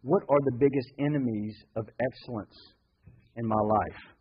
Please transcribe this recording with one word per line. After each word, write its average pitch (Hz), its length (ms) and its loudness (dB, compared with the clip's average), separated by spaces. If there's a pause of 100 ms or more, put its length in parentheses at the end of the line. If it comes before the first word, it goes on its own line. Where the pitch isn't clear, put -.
what 156 260 2
are 143 120 6 (100)
the 123 80 -6
biggest 139 300 2 (100)
enemies 120 580 -2 (200)
of 110 120 -6 (120)
excellence - 760 -8 (640)
in 117 100 -6
my 107 160 2
life? 107 400 0 (180)